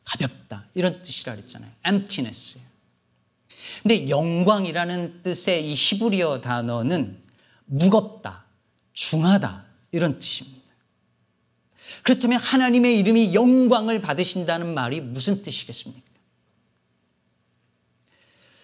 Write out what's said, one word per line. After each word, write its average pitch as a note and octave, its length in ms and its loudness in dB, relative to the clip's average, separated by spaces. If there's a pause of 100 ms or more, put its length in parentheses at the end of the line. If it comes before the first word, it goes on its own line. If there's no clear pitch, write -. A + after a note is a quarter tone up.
가볍다 - 640 -10 (100)
이런 F3+ 260 -2
뜻이라 - 320 -12
그랬잖아요. - 380 -18 (120)
emptiness. F#3 760 -4 (1200)
근데 F#3 280 2
영광이라는 F3 1120 0
뜻의 E3 480 -2
이 - 40 -4
히브리어 F#3 680 0
단어는 A#2+ 800 -2 (440)
무겁다, E3 800 0 (480)
중하다 D#3+ 720 0 (260)
이런 E3 260 -2
뜻입니다. - 440 -12 (1400)
그렇다면 B3 360 2
하나님의 B3 600 4
이름이 G#3+ 340 4
영광을 A3+ 680 4
받으신다는 E3+ 720 -2
말이 C3+ 280 -4
무슨 C3+ 400 -4
뜻이겠습니까? - 640 -12 (2500)